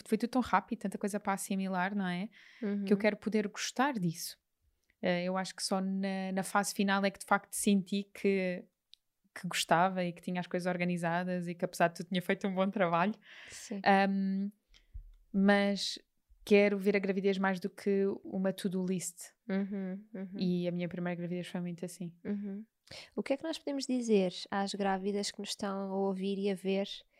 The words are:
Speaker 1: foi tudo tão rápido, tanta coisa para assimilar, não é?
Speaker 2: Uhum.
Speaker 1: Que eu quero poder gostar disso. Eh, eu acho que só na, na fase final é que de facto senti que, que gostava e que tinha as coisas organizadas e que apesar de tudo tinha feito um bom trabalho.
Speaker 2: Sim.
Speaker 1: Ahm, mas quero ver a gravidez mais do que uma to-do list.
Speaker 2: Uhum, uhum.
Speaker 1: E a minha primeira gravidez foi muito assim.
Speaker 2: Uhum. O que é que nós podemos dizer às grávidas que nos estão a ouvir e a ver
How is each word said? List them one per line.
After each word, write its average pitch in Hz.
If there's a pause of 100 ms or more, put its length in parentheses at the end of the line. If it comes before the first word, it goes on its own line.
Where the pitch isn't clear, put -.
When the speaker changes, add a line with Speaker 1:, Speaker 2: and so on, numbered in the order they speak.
Speaker 1:
foi 220
tudo 226
tão 254
rápido, 202
tanta 202
coisa 202
para 196
assimilar, 190
não 196
é? 180 (320)
Speaker 2:
Uhum. 202
Speaker 1:
Que 196
eu 196
quero 208
poder 214
gostar -
disso. 175 (640)
Eh, 175
eu 185
acho 190
que -
só 190
na, 190
na 190
fase 196
final 196
é 196
que 190
de -
facto -
senti 202 (100)
que, 185 (720)
que -
gostava 180
e 175
que 170
tinha 180
as 175
coisas 180
organizadas 175
e 175
que 180
apesar 180
de 170
tudo 175
tinha 185
feito 196
um 190
bom 190
trabalho. 180 (360)
Speaker 2:
Sim. -
Speaker 1:
Ahm, 196 (840)
mas 202 (480)
quero 202
ver 196
a 202
gravidez 190
mais 190
do 196
que 196 (180)
uma 190
to-do 185
list. - (160)
Speaker 2:
Uhum, 196 (100)
uhum. 190
Speaker 1:
E 180
a 175
minha 175
primeira 175
gravidez 175
foi 180
muito 175
assim. 175 (120)
Speaker 2:
Uhum. 202 (520)
O -
que -
é 277
que -
nós 320
podemos 277
dizer 220 (160)
às 196
grávidas 196
que -
nos 202
estão 196
a 190
ouvir 196
e 196
a 196
ver 190 (300)